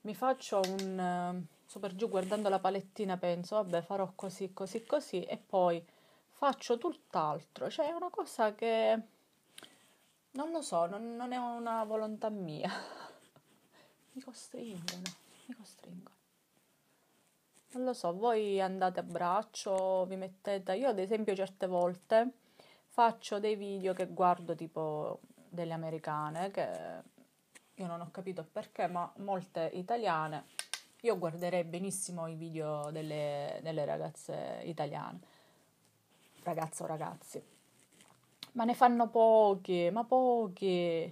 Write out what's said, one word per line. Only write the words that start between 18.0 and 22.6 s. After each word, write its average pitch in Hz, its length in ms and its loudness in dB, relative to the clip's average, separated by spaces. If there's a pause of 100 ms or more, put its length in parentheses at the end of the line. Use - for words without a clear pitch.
voi 214 440 2
andate 185 420 0
a - 20 -8
braccio, 185 1040 0
vi 190 80 -6
mettete. 190 600 -4
Io 262 140 2
ad 208 80 2
esempio 208 380 2
certe 190 320 -2
volte 180 640 4 (560)